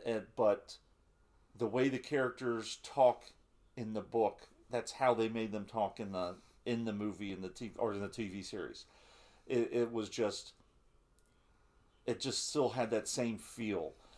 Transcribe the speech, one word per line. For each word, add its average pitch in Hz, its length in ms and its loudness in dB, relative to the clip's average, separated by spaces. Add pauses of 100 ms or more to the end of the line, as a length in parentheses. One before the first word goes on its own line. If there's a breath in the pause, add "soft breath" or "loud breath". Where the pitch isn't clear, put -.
and, 110 300 -2
but 104 420 4 (760)
the 113 120 0
way 127 200 4
the 135 120 0
characters 120 840 -2
talk - 480 6 (460)
in 110 160 -6
the 104 80 -2
book, 104 480 0 (200)
that's 120 240 -4
how 127 200 4
they 113 160 2
made 110 240 -2
them 101 120 -4
talk 107 360 -2
in 98 100 -6
the, 92 240 -2 (300)
in 117 200 0
the 110 80 -2
movie, 101 380 -4
in 95 100 -8
the 92 80 -6
T 117 200 -10
V, 92 80 -18
or 110 160 0
in 101 80 -4
the 101 80 -4
T 110 180 -6
V 95 140 -8
series. 85 440 -10 (600 loud breath)
It, 120 260 2
it 117 200 2
was 110 180 -2
just, - 440 -2 (1500)
it 120 140 -2
just - 280 -2
still 139 220 2
had 117 200 -2
that 123 180 0
same 117 300 -2
feel. 98 560 -4 (240 loud breath)